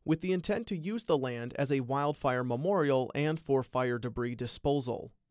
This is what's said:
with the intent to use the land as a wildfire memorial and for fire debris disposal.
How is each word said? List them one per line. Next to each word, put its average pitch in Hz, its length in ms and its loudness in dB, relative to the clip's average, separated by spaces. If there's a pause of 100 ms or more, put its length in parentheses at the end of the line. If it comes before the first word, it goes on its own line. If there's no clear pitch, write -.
with 160 200 0
the 185 100 0
intent 202 360 -2
to 190 100 -4
use 202 260 -6
the 156 140 4
land 123 400 -4
as 139 120 0
a 139 100 2
wildfire 135 600 0
memorial 135 720 2
and 156 240 0
for 135 240 2
fire 123 360 0
debris 120 360 -4
disposal. 123 800 -2 (180)